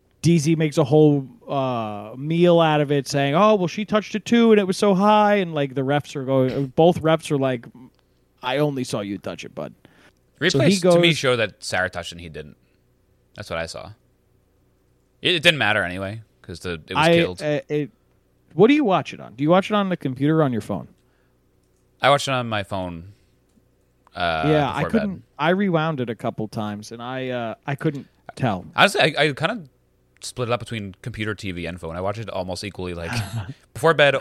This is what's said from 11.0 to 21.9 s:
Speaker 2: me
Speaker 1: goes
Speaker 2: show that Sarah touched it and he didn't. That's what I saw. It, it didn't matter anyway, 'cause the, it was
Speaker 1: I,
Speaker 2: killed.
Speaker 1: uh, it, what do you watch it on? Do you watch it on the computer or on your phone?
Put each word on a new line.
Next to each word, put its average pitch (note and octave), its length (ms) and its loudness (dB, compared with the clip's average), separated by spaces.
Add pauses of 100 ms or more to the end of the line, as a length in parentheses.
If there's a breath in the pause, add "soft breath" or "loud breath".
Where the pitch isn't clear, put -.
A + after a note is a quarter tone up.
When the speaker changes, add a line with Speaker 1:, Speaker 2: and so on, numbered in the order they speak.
Speaker 2:
me E3+ 80 6
Speaker 1:
goes D3 100 2
Speaker 2:
show B2+ 180 0
that G#2+ 260 -4
Sarah F#2 280 -2
touched F2 220 -10
it - 40 -16
and E2+ 40 -16
he E2+ 80 -14
didn't. D#2 280 -14 (800)
That's G#2+ 140 -14
what E2+ 100 -4
I E2 60 -6
saw. F#2 260 -14 (1300)
It, F3 140 0
it D3 60 -6
didn't E3 160 4
matter G#2 240 0
anyway, G2 400 -8 (180)
'cause F2+ 200 -16
the, F2 140 -6 (120)
it - 80 -8
was D3+ 140 2
Speaker 1:
I, E3+ 60 6
Speaker 2:
killed. E3 280 0
Speaker 1:
uh, D3+ 260 -2
it, D3 220 -4 (640)
what F#3+ 140 6
do C#4+ 60 4
you D4+ 100 2
watch F3 280 0
it - 60 -14
on? - 160 -18
Do B2+ 80 -8
you D3+ 80 4
watch F#3+ 220 4
it - 20 2
on G3+ 140 0
the F3+ 80 -2
computer C#3+ 420 0
or D#3 60 6
on C3 80 0
your A2 80 -2
phone? D2 260 -6 (1120)